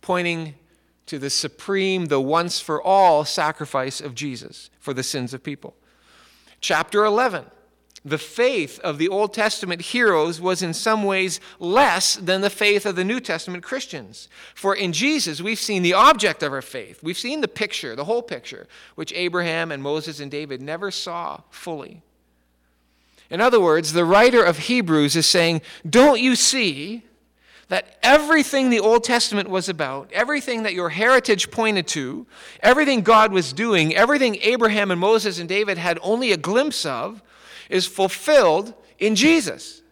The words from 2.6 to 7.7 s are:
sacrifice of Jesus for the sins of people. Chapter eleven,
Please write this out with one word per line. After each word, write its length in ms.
sacrifice 760
of 140
Jesus 640
for 160
the 80
sins 320
of 80
people. 320
Chapter 440
eleven, 420